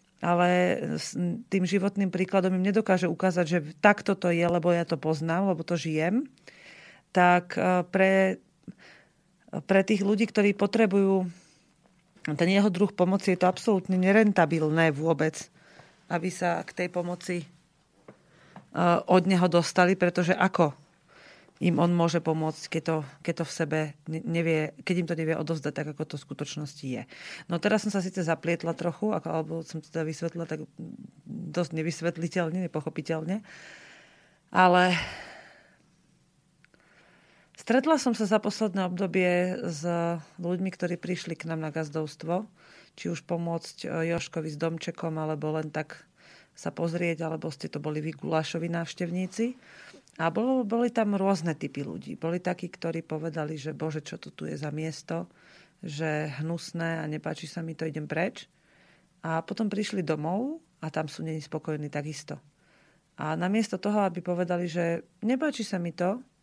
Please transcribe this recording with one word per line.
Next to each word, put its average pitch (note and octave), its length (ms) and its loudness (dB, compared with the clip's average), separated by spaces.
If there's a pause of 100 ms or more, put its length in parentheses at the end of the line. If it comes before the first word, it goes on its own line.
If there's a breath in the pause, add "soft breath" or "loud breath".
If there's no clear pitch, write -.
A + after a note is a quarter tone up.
(240 loud breath)
ale F3 560 4 (160)
s, - 160 -8 (400)
tým F#3 160 2
životným G3 400 0
príkladom F#3 480 2
im F#3 80 2
nedokáže G3 400 2
ukázať, F3 400 2
že E3 140 2 (260)
takto G#3 320 6
to F3+ 160 2
je, E3+ 80 2
lebo F3 320 4
ja E3+ 160 2
to E3 80 0
poznám, E3 560 0
lebo D#3+ 80 -2
to F3 160 -2
žijem, D#3+ 480 0 (880 loud breath)
tak, F3+ 480 6
e, F3+ 320 4
pre, F#3+ 480 4 (1300 loud breath)
pre F#3+ 160 6
tých G3+ 160 2
ľudí, G3+ 240 2
ktorí G3+ 320 2
potrebujú G3 720 4 (1120 loud breath)
ten E3+ 80 4
jeho G3 240 6
druh F#3 160 2
pomoci, F#3 480 2
je F3+ 80 2
to F#3 80 6
absolútne F#3 480 2
nerentabilné E3 960 4
vôbec, D#3 400 0 (720 loud breath)
aby F3 240 -2
sa E3+ 320 -2
k - 80 -18
tej F3+ 160 -4
pomoci, F3 560 -6
e, - 20 -20 (1600 loud breath)
od F#3 240 6
neho F3+ 240 4
dostali, F3 400 4
pretože F3+ 400 2
ako F3+ 400 4 (840 loud breath)
im E3 240 2
on E3+ 80 4
môže E3+ 320 2
pomôcť, D#3 480 -2
keď D#3+ 160 -4
to, D#3+ 120 0 (280)
keď E3+ 160 -2
to E3 80 -2
v - 80 -12
sebe D#3 240 -2 (320)
ne-, D#3+ 160 -4
nevie, E3 560 0
keď F3+ 160 0
im E3 80 -2
to E3+ 80 -2
nevie D#3+ 240 0
odovzdať D#3 320 -4
tak, D3 160 -6
ako D3+ 160 -6
to D3 160 -10
v - 80 -20
skutočnosti C#3+ 560 -10
je. B2 180 -6 (460 loud breath)
No, F3 80 -2
teraz G#3 240 4
som G#3+ 80 -2
sa G3 160 0
síce F#3 160 -4
zaplietla E3 560 -2
trochu, F3 400 -2
ako, E3 160 -6
alebo D#3+ 200 -4 (120)
som D#3+ 160 -10
teda D#3+ 240 -4
vysvetlila E3 400 -6
tak D#3 240 -8 (560)
dosť D3+ 560 -4
nevysvetliteľne, E3 880 -2
nepochopiteľne, D#3+ 720 -4 (1120 loud breath)
ale F3+ 480 6 (2500 loud breath)
stretla C#4 400 4
som C4 160 2
sa G#3+ 160 0
za G#3+ 80 4
posledné G3+ 480 0
obdobie F3+ 800 2
s D#3+ 160 -6 (560 loud breath)
ľuďmi, F3+ 320 -2
ktorí E3+ 320 -4
prišli E3 400 -6
k D#3+ 80 -10
nám D#3+ 160 -4
na D#3 80 -6
gazdovstvo, D#3+ 720 -4 (560 loud breath)
či - 80 -6
už E3+ 160 -6
pomôcť, E3+ 640 -4
e, E3 240 -2
Joškovi E3 400 -6
s D3 80 -8
domčekom, E3 560 -4
alebo D#3 400 -4
len D#3 160 -6
tak - 320 -8 (480 soft breath)
sa - 160 -8
pozrieť, E3 560 -2
alebo D#3+ 240 -4
ste D#3 240 -10
to D3+ 80 -6
boli D3+ 240 -4
vy, D#3+ 80 -6
gulášovi D#3+ 560 -2
návštevníci. F3+ 880 -4 (600 loud breath)
A E3 160 0
bolo, B3 320 0
boli A#3 240 2
tam A3 240 2
rôzne F#3+ 400 2
typy C#3+ 320 -6
ľudí. - 320 -10
Boli E3+ 240 -4
takí, F3+ 320 -4
ktorí E3 320 -6
povedali, D#3 560 -6
že: D3 160 -8
"Bože, D#3 240 -6
čo - 160 -12
to - 160 -16
tu D#3 160 -10
je D#3 80 -6
za D3 160 -6
miesto, D#3+ 560 -6 (560 soft breath)
že D3+ 560 -4
hnusné E3 640 -4
a - 0 -
nepáči D#3 400 -6
sa E3 160 -10
mi E3 160 -8
to, - 80 -6
idem D3+ 240 -6
preč." E3+ 400 -4 (720 soft breath)
A D#3+ 240 -2
potom G#3 240 -4
prišli G3+ 320 -4
domov F3 640 -2 (160)
a D#3 80 -6
tam D#3 160 -4
sú - 160 -12
není D#3+ 240 -6
spokojní D3+ 480 -6
takisto. D3 480 -8 (800 soft breath)
A D#3 160 -4
namiesto G3 400 0
toho, G#3 320 2
aby F3 160 -8
povedali, F3 400 -2
že: E3+ 400 -2 (160)
"Nepáči B3+ 480 -2
sa G3+ 80 -4
mi F3 160 -4
to" G3+ 320 -2 (180)